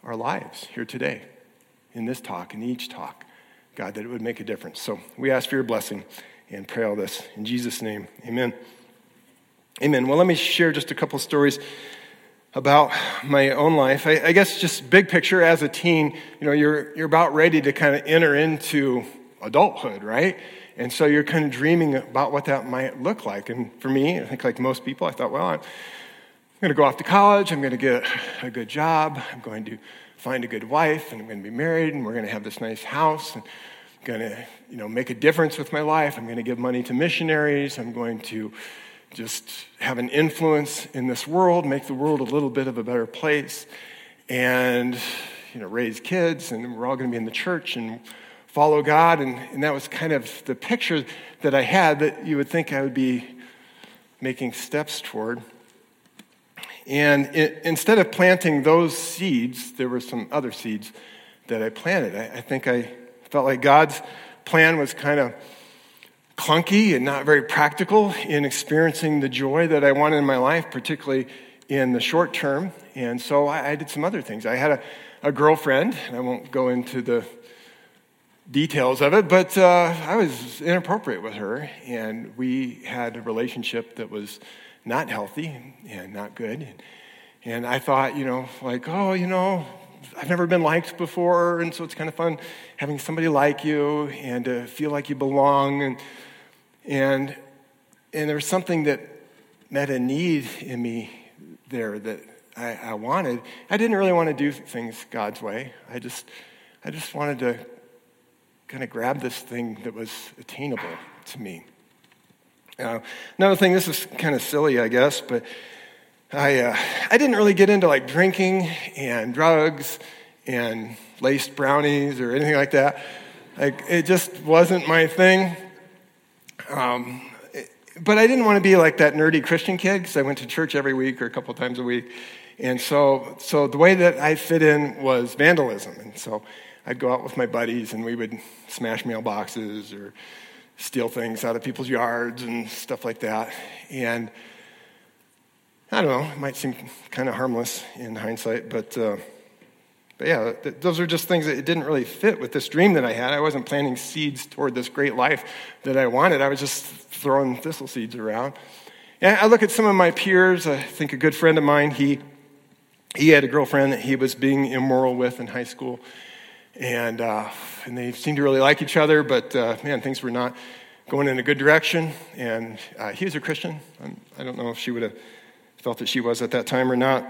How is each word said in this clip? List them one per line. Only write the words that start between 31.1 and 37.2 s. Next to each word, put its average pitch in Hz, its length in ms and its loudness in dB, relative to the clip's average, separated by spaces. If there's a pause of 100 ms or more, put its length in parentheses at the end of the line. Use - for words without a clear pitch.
and 113 80 -12
I'm 107 80 -14
gonna 104 140 -12
be 101 80 -12
married, 156 460 0
and 131 100 -4
we're 107 80 -6
gonna 113 140 -4
have 107 160 -8
this 110 180 -12
nice 110 220 -8
house, 156 500 -2
and 107 100 -14
I'm - 600 -20
gonna, 110 400 -8 (240)
you - 80 -14
know, 107 100 -10
make 123 220 -6
a 127 60 -6
difference 156 420 2
with 151 160 -8
my 151 80 -2
life. 151 380 0
I'm 113 80 -12
gonna 117 160 -8
give 120 160 -4
money 127 240 -2
to 123 100 -6
missionaries. 151 840 0